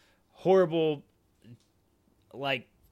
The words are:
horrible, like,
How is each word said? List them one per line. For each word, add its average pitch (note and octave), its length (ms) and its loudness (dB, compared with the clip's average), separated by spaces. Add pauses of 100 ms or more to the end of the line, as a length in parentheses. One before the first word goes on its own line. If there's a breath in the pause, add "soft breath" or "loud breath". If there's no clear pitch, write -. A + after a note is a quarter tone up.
(340 soft breath)
horrible, E3 720 2 (1300)
like, C3+ 340 -6 (240)